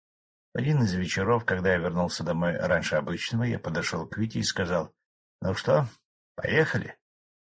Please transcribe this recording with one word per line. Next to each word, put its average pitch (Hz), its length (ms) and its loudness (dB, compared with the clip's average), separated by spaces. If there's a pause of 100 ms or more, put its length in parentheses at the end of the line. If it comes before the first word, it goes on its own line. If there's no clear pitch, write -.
(540)
В 120 40 -4
один 139 240 4
из 95 120 2
вечеров, 98 500 0
когда 92 280 2
я 90 60 4
вернулся 87 460 -2
домой 85 320 0
раньше 82 400 0
обычного, 85 480 -2
я 113 140 -2
подошел 85 500 -4
к - 80 -12
Вите 110 240 -2
и - 20 0
сказал: 87 500 -2 (480)
«Ну 92 140 -2
что, 139 320 2 (480)
поехали?» - 640 0 (520)